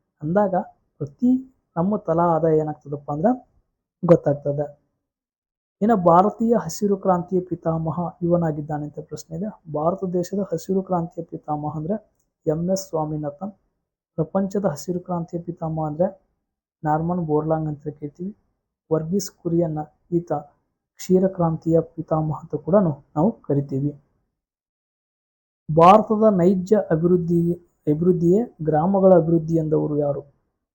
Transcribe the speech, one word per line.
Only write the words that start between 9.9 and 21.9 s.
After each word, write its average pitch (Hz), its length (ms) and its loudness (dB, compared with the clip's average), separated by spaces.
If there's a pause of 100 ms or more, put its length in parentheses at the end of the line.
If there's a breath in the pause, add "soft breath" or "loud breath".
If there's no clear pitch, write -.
ದೇಶದ 180 340 -4 (140)
ಹಸಿರು 190 300 -4
ಕ್ರಾಂತಿಯ 170 420 -6
ಪಿತಾಮಹ 151 520 -8
ಅಂದ್ರೆ 160 360 -8 (340)
ಎಂ 160 240 -2
ಎಸ್ 190 180 -4
ಸ್ವಾಮಿನಾಥನ್. 151 640 -6 (640)
ಪ್ರಪಂಚದ 190 500 -4
ಹಸಿರು 175 360 -4
ಕ್ರಾಂತಿಯ 175 400 -8
ಪಿತಾಮಹ 160 460 -6
ಅಂದ್ರೆ 170 360 -4 (640)
ನಾರ್ಮನ್ 165 420 -2
ಬೋರ್ಲಾಂಗ್ 156 420 0
ಅಂತ 147 160 -8
ಕರಿತೀವಿ. 151 520 -12 (560)
ವರ್ಗೀಸ್ 160 380 -2
ಕುರಿಯನ್ನ 165 480 -2 (340)
ಈತ 170 200 -2 (640)
ಕ್ಷೀರ 185 300 2
ಕ್ರಾಂತಿಯ 165 540 0
ಪಿತಾಮಹ 156 600 -4